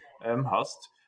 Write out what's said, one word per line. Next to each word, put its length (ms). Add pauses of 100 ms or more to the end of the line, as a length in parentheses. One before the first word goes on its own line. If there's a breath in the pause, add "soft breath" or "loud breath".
(220 loud breath)
ähm, 300
hast 400 (160 soft breath)